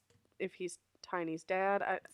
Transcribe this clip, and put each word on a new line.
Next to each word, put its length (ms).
if 160
he's 240
Tiny's 420
dad. 380
I, 180